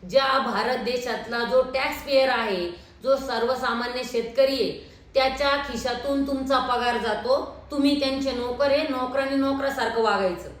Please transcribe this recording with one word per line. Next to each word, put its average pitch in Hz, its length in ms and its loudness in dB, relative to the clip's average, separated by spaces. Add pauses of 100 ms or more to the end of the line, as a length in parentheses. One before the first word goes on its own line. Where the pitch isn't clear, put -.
ज्या 269 300 2
भारत 233 380 -2
देशातला 240 600 -4
जो 240 220 2
टॅक्सपेयर 262 680 2
आहे, 202 580 -2 (140)
जो 269 140 2
सर्वसामान्य 247 840 -2
शेतकरी 254 500 2
आहे, - 360 -2 (240)
त्याच्या 269 420 2
खिशातून 277 720 -2
तुमचा 262 320 0
पगार 240 380 0
जातो. 226 600 0 (140)
तुम्ही 285 280 2
त्यांचे 269 320 0
नोकर 240 340 -2
आहे, 294 240 2
नोकरांनी 262 460 0
नोकरासारखं 269 680 0
वागायचं. 196 480 0 (100)